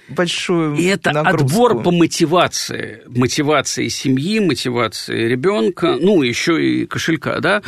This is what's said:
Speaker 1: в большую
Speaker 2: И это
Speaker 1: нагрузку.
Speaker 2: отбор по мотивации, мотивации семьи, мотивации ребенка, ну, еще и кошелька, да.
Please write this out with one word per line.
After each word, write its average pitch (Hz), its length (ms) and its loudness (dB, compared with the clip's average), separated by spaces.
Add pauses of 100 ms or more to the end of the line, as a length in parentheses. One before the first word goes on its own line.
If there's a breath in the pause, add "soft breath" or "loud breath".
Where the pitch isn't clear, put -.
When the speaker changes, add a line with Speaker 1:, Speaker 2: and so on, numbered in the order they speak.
Speaker 1:
в 135 60 -16
большую 170 600 0
Speaker 2:
И 165 80 0
это 190 260 0
Speaker 1:
нагрузку. 151 360 2
Speaker 2:
отбор 220 360 2
по 175 80 0
мотивации, 143 1160 0
мотивации 127 800 0
семьи, 139 500 0
мотивации 120 880 -2
ребенка, 170 720 0
ну, 180 220 4
еще 127 340 0
и 127 300 0
кошелька, 143 540 -4
да. 196 280 0